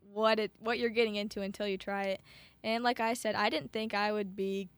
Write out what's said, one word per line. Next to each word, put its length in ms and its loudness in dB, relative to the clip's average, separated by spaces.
what 260 4
it, 200 -2
what 200 -2
you're 100 2
getting 260 2
into 260 -4
until 260 -4
you 100 0
try 260 -4
it. 180 -2
And 200 0
like 160 2
I 140 2
said, 220 -2
I 140 2
didn't 240 -2
think 200 -2
I 180 2
would 240 -4
be 420 -2